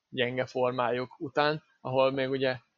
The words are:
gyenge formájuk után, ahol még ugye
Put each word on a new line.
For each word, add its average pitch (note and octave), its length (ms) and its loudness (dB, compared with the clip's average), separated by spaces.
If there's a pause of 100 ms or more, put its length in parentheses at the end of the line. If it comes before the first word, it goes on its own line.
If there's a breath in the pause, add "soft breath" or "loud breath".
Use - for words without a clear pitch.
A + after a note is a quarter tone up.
gyenge B2+ 380 -2
formájuk B2 720 -2
után, D3+ 440 0 (180)
ahol C3 300 2
még C3 200 -2
ugye C3 280 0 (200)